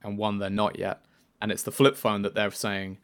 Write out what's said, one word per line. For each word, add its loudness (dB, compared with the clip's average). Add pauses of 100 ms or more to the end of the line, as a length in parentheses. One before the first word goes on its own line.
and -6
one 0
they're -2
not 0
yet. -6 (360)
And -2
it's -4
the -6
Flip 6
phone 0
that -4
they're 2
saying, -6